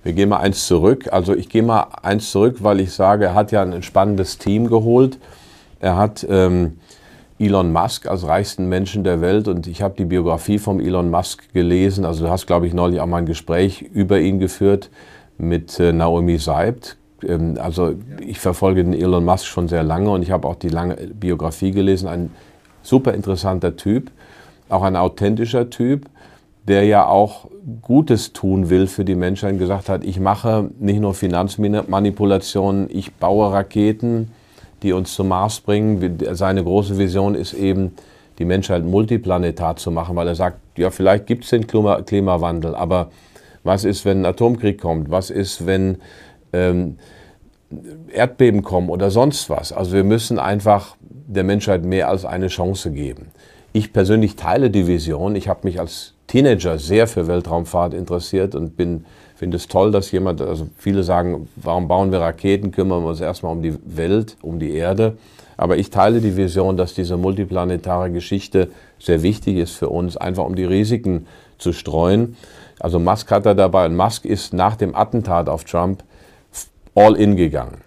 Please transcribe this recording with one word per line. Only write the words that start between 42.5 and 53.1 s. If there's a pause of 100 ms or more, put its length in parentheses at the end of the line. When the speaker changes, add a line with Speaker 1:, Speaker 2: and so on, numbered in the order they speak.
Speaker 1:
aber (540)
was
ist,
wenn
ein
Atomkrieg
kommt?
Was
ist,
wenn, (540)
ähm, (1120)
Erdbeben
kommen
oder
sonst
was?
Also
wir
müssen
einfach
der
Menschheit
mehr
als
eine
Chance
geben. (460)